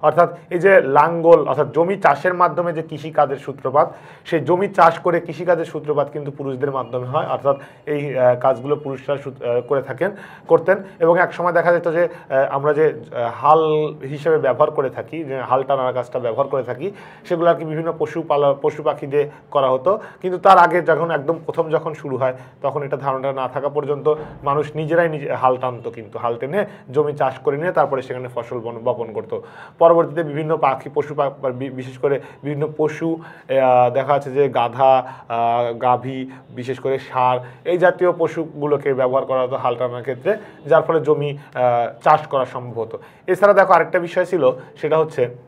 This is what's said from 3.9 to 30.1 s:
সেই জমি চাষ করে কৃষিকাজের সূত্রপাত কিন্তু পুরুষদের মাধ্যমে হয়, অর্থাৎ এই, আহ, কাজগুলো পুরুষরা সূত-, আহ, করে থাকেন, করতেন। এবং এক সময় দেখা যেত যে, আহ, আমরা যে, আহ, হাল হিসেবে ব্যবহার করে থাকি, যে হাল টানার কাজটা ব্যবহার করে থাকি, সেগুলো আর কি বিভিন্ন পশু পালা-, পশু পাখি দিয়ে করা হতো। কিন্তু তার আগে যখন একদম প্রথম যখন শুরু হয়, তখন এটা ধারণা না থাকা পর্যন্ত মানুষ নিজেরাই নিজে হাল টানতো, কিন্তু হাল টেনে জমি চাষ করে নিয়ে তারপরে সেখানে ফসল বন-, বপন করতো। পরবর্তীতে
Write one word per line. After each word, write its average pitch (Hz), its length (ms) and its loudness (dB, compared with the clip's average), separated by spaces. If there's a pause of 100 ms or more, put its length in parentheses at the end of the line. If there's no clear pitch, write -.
সেই 165 160 -2
জমি 180 280 0
চাষ 165 300 4
করে 170 220 0
কৃষিকাজের 170 440 -2
সূত্রপাত 143 480 -4
কিন্তু 147 180 -8
পুরুষদের 139 400 -6
মাধ্যমে 123 360 -6
হয়, 156 200 -2
অর্থাৎ 139 300 0 (300)
এই, 147 320 -4
আহ, 127 220 4
কাজগুলো 135 360 0
পুরুষরা 139 400 -6
সূত-, 131 280 -12
আহ, 120 160 0
করে 131 220 -2
থাকেন, 139 280 -4 (380)
করতেন। 185 340 4 (160)
এবং 170 200 4
এক 175 160 2
সময় 175 180 -2
দেখা 170 200 4
যেত 175 160 0
যে, 165 160 0
আহ, 135 500 -2
আমরা 143 200 0
যে, 151 180 2 (200)
আহ, 117 220 -4
হাল 151 680 4
হিসেবে 151 360 0
ব্যবহার 135 320 2
করে 143 200 -2
থাকি, 151 340 -10
যে 135 160 -8
হাল 123 220 0
টানার 131 300 0
কাজটা 123 260 -4
ব্যবহার 120 300 -2
করে 135 140 -2
থাকি, 123 280 -8 (340)
সেগুলো 170 260 2
আর 165 60 4
কি 160 80 -10
বিভিন্ন 160 340 -4
পশু 156 240 -4
পালা-, 143 400 2
পশু 151 200 -2
পাখি 147 240 -4
দিয়ে 143 240 -2 (200)
করা 135 200 2
হতো। 131 280 0 (220)
কিন্তু 180 180 -4
তার 185 200 8
আগে 175 240 4
যখন 160 280 0
একদম 151 360 -2
প্রথম - 100 -6 (140)
যখন 156 240 -2
শুরু 135 220 -8
হয়, 127 180 -2 (280)
তখন 143 200 -2
এটা 143 140 -6
ধারণা 135 360 -4
না 131 160 -4
থাকা 139 200 -4
পর্যন্ত 143 460 -2 (280)
মানুষ 143 340 -2
নিজেরাই 165 320 2
নিজে 147 240 -6
হাল 127 240 2
টানতো, 120 340 -6
কিন্তু 113 280 -14
হাল 120 180 -4
টেনে 143 300 -4 (260)
জমি 147 200 0
চাষ 139 260 -2
করে 139 180 -2
নিয়ে 170 160 -4
তারপরে 135 300 0
সেখানে 127 320 -10
ফসল 123 260 -8
বন-, 113 240 -10
বপন 117 280 -4
করতো। 104 300 -8 (360)
পরবর্তীতে 165 440 4